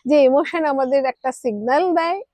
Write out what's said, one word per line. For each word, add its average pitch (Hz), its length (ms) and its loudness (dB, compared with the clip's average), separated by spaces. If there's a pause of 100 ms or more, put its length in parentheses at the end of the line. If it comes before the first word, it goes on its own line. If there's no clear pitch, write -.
যে 285 180 2
ইমোশন 285 420 2
আমাদের 269 420 0
একটা 262 260 -6
সিগন্যাল 247 520 -2 (100)
দেয় 339 240 -2 (160)